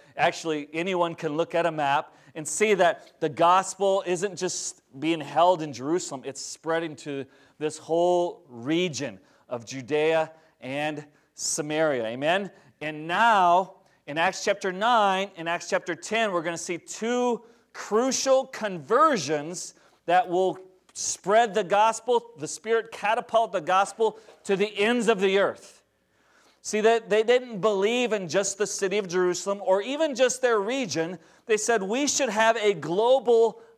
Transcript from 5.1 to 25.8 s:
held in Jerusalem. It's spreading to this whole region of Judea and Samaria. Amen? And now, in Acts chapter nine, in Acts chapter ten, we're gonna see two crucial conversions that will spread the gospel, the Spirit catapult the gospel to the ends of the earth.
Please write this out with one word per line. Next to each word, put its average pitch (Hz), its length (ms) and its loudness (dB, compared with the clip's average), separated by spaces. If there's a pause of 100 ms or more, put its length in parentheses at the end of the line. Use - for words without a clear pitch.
held 156 420 2
in 151 120 -8
Jerusalem. 139 520 -6
It's 131 160 -10
spreading 160 560 -6
to 139 280 -10 (340)
this 151 180 -6
whole 175 680 0
region 131 720 -4 (300)
of 120 160 -8
Judea 151 640 -2 (300)
and 147 440 -8 (300)
Samaria. 151 720 -2
Amen? 156 440 -2 (320)
And 151 260 -10
now, 185 680 4 (320)
in 143 100 -6
Acts 180 260 0
chapter 202 280 -2
nine, 196 640 2
in 165 120 -10
Acts 170 220 -6
chapter 180 240 -2
ten, 214 380 -2
we're 175 100 0
gonna 165 160 -4
see 170 220 -6
two 240 640 -2 (280)
crucial 262 760 0
conversions 180 1300 0 (320)
that 175 220 4
will 180 320 0 (340)
spread 214 600 0
the 208 100 0
gospel, 220 720 2
the 147 100 -10
Spirit 226 440 -4
catapult 220 600 0
the 185 80 -2
gospel 196 580 0 (240)
to 196 140 0
the 208 200 -2
ends 220 300 0
of 214 140 2
the 190 160 2
earth. 156 440 -2 (800)